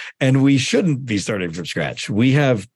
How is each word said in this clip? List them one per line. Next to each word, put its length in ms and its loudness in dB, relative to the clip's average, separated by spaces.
and 240 2
we 160 4
shouldn't 480 0
be 120 -2
starting 340 -4
from 140 -8
scratch. 440 -6
We 220 2
have 440 2